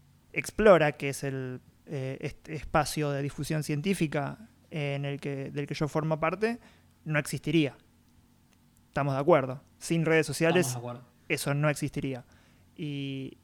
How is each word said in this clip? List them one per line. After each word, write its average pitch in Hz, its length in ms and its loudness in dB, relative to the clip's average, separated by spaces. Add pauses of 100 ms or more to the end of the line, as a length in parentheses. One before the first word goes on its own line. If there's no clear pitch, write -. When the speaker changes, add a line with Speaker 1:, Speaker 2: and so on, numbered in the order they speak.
(320)
Speaker 1:
Explora, 156 640 6
que 143 160 -4
es - 140 -6
el, 131 360 -6 (280)
eh, 135 340 -6
este - 340 -10
espacio 147 560 -2
de 139 100 -4
difusión 147 420 -4
científica, 151 760 -2 (340)
eh, 143 240 -4
en 139 100 -6
el 139 140 -6
que, 139 320 -8
del 143 160 -6
que 156 80 -8
yo 156 120 -2
formo 156 320 -2
parte, 202 400 -2 (460)
no 156 140 -2
existiría. 147 560 0 (1120)
¿Estamos 143 280 0
de 131 40 0
acuerdo? 143 420 4 (180)
Sin 165 260 0
redes 160 220 4
sociales, 165 400 2
Speaker 2:
Estamos 123 160 -6
de 120 60 -8 (100)
acuerdo. - 100 -20 (180)
Speaker 1:
eso 143 260 -2
no 147 160 2
existiría. 143 560 -4 (520)
Y, 139 680 -8